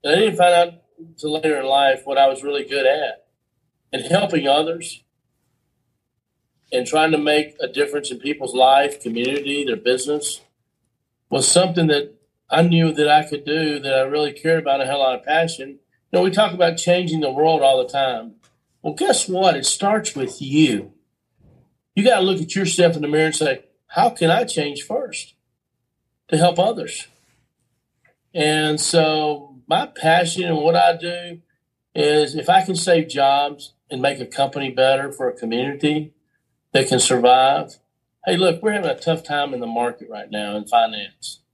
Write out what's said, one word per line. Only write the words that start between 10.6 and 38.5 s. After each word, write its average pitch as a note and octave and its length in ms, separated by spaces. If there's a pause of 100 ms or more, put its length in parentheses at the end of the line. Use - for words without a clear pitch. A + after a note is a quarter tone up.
was C3+ 180
something F3 400
that C#3+ 260 (360)
I D#3+ 140
knew E3 280
that D3 160
I D3+ 160
could D3+ 220
do, D3+ 340
that C3+ 140
I C3 80
really C#3+ 320
cared D#3+ 260
about C#3 220
and C3 80
had C#3+ 80
a - 20
lot C3 180
of - 60
passion. D#3+ 460
You C#3+ 80 (340)
know, F3+ 100
we F#3 100
talk G3+ 200
about E3+ 240
changing F3 460
the C#3 100
world D#3 300
all C3+ 160
the B2+ 120
time. B2 440 (480)
Well, D3+ 120
guess D4 360
what? F3+ 260
It C3+ 100
starts G3+ 520
with B2+ 240
you. C3+ 500 (1040)
You G3+ 80
gotta G#3 220
look F#3 160
at E3+ 160
yourself E3+ 400
in D3 40
the D3 60
mirror D#3 200
and D#3 80
say, C#3+ 280 (240)
"How F3 220
can E3 200
I G#3 140
change D3 400
first - 500 (960)
to E3 80
help E3+ 240
others?" - 480 (1300)
And D3+ 480
so D#3 840
my G#3 200
passion E3+ 580
and E3 140
what D#3+ 180
I E3+ 220
do F3 420 (560)
is D3 400
if D#3 140
I F#3+ 160
can F#3 100
save E3+ 320
jobs C#3+ 640 (160)
and C3 120
make C3+ 180
a B2 60
company C#3 440
better C3 440
for B2+ 160
a A#2+ 40
community C#3+ 800 (600)
that - 160
can B2+ 100
survive. B2+ 800 (480)
Hey, F#3 100
look, F3 260